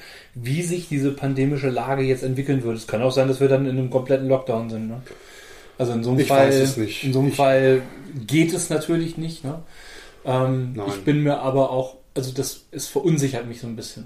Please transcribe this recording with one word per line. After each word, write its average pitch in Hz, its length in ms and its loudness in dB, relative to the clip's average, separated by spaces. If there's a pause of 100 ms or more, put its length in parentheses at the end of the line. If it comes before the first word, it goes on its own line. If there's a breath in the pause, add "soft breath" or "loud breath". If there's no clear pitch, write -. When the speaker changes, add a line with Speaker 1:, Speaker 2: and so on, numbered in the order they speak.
(340 loud breath)
Speaker 1:
wie 127 280 -2
sich 175 260 -4
diese 139 240 0
pandemische 139 560 0
Lage 127 340 -2
jetzt 131 200 0
entwickeln 131 400 0
wird. 113 160 -2
Es - 80 -14
kann 110 160 -2
auch 131 100 2
sein, 131 160 2
dass 131 120 0
wir 139 80 6
dann 135 180 4
in 127 100 -2
einem 127 140 -2
kompletten 131 380 2
Lockdown 117 420 0
sind, 110 180 -6
ne? 123 140 -10 (720 loud breath)
Also 120 160 0
in 113 120 -2
so 123 60 0
einem 127 100 2
Speaker 2:
Ich 131 80 2
Speaker 1:
Fall, 139 200 6
Speaker 2:
weiß 139 60 4
es 135 240 2
nicht. 110 260 -4
Speaker 1:
in 135 80 0
so 127 60 2
einem 139 100 4
Speaker 2:
Ich - 80 -2
Speaker 1:
Fall 135 460 6 (440)
geht 165 280 2
es 175 160 -4
natürlich 165 480 -2
nicht, 160 260 -8
ne? 156 180 -8 (600 loud breath)
Ähm, 131 500 0
Speaker 2:
Nein. 101 140 -6
Speaker 1:
ich 101 160 -6
bin 147 180 2
mir 143 180 2
aber 135 300 2
auch, 131 260 -4 (180)
also 131 180 -4
das, 135 380 -6
es - 180 -10
verunsichert 139 600 0
mich 117 120 -12
so 120 60 -10
ein 117 80 -8
bisschen, 113 320 -14